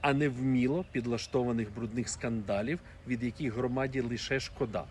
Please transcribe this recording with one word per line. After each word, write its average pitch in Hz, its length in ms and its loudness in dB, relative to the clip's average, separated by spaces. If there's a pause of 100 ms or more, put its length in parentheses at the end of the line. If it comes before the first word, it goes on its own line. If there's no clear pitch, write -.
а 147 120 4
не 143 160 4
вміло 131 640 2
підлаштованих 120 800 0
брудних 113 340 -2
скандалів, 110 720 -2 (280)
від 120 160 -2
яких 123 320 -2
громаді 131 460 0
лише 120 400 0
шкода 113 500 -4